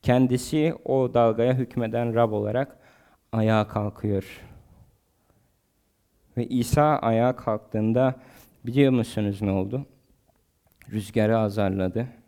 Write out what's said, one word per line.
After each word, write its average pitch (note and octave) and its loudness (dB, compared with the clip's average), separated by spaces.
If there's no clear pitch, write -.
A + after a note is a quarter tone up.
Kendisi B2+ 0
o B2+ -2
dalgaya A#2 2
hükmeden A#2+ -2
Rab A#2 2
olarak G#2+ -4
ayağa A2 2
kalkıyor. G#2 -6
Ve A#2+ -4
İsa B2+ 2
ayağa B2 2
kalktığında A2+ 0
biliyor C3+ 4
musunuz G#2+ -2
ne G2+ 0
oldu? G2+ -2
Rüzgarı G#2+ 0
azarladı. G2+ -2